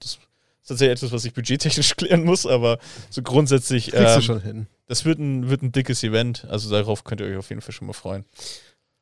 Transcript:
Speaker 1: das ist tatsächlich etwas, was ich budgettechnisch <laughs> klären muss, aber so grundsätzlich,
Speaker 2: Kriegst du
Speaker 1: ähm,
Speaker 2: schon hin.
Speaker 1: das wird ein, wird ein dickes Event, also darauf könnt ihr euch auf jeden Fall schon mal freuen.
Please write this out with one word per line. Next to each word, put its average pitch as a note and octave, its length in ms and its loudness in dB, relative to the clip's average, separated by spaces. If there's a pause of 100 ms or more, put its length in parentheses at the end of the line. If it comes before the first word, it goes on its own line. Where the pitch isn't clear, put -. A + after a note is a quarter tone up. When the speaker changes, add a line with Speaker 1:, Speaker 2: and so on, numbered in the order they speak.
Speaker 1:
das - 140 -10 (460)
ist - 60 -20
tatsächlich B2+ 300 4
etwas, B2 160 -6
was A2+ 100 -4
ich A#2+ 100 -8
budgettechnisch C#3 600 0
<laughs> - 20 -10
klären E3 280 4
muss, F3+ 200 2
aber A#2 340 2 (300)
so - 120 -8
grundsätzlich, B2+ 680 2
Speaker 2:
Kriegst - 240 6
du A2+ 40 6
Speaker 1:
ähm, - 20 6
Speaker 2:
schon A2+ 200 -2
hin. G#2 260 -10 (200)
Speaker 1:
das B2 180 -4
wird D#3+ 140 0
ein, C3+ 300 -2
wird C3+ 140 0
ein B2 80 -4
dickes B2+ 320 0
Event, A#2 460 0
also G#2+ 200 -6
darauf G#2 360 0
könnt G#2 160 -8
ihr G2+ 60 -6
euch G2 100 -6
auf G2 100 -10
jeden G#2+ 140 -10
Fall - 100 -14
schon G2 160 -14
mal G2+ 60 -10
freuen. G2 320 -10 (760)